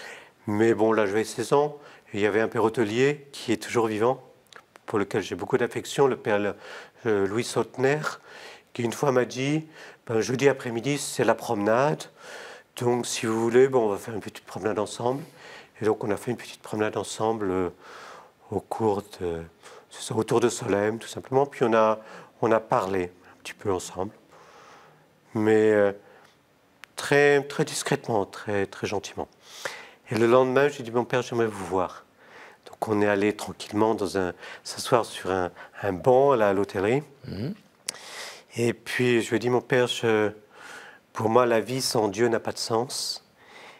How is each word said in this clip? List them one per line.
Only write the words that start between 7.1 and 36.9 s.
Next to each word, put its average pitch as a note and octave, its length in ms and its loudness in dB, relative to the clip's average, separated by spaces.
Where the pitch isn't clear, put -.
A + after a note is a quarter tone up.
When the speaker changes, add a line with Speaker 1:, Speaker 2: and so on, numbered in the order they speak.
Speaker 1:
Louis A2 180 -2
Sautner, C3+ 560 0
qui B2 100 -6
une A2+ 100 -2
fois C#3+ 200 0
m'a B2 120 4
dit, « C3+ 400 -2
Ben, A2+ 120 0
jeudi B2+ 280 2
après-midi, B2+ 500 0
c'est - 260 -4
la A2+ 100 4
promenade, A#2 680 0
donc A#2+ 300 0
si - 200 -4
vous A2+ 140 0
voulez, A#2+ 280 6
bon, B2+ 180 4
on - 20 2
va G2 80 0
faire A2+ 180 -10
une G2 60 -6
petite - 240 -12
promenade G2+ 360 -4
ensemble. » B2 420 -2
Et G#2+ 40 -4
donc, G#2 180 0
on G#2+ 80 -2
a G2 60 0
fait A#2+ 160 -6
une A2 40 -6
petite - 260 -16
promenade G#2+ 340 -4
ensemble, G#2+ 540 -2
euh, F#2 180 0
au G2 100 -4
cours G2+ 420 -2
de, E2+ 220 -4
c'est - 120 -16
ça, - 120 -8
autour A2 260 2
de A#2 80 4
Solesmes, G#2+ 500 0
tout - 100 -16
simplement. C3 380 0
Puis - 180 -2
on A2+ 100 4
a, A2 240 6
on A2 100 4
a A2 80 4
parlé F#2+ 440 0
un - 380 -14
petit - 120 -14
peu G2+ 180 -4
ensemble, F#2 400 -6
mais, A2 380 4
euh, G2+ 180 4
très, C#3+ 480 4
très C#3+ 220 -4
discrètement, - 640 -2
très, G2+ 400 -4
très - 200 -8
gentiment. F#2+ 400 -8
Et - 60 -2
le A2+ 100 4
lendemain, C3 420 4
j'ai C#3+ 160 -8
dit, « A2+ 80 -10
Mon A#2+ 120 0
père, B2 180 -2
j'aimerais A#2 240 -2
vous G2+ 180 -6
voir. » F2 400 -4
Donc - 220 -10
on G#2 120 2
est G#2 60 4
allé G#2 280 2
tranquillement A2 600 -2
dans G2 240 -2
un, F2+ 160 -2
s'asseoir - 400 0
sur - 260 -8
un, F#2 200 0
un G2+ 100 -2
banc C3 420 4
là, G#2+ 160 4
à - 20 4
l'hôtellerie. G2+ 500 0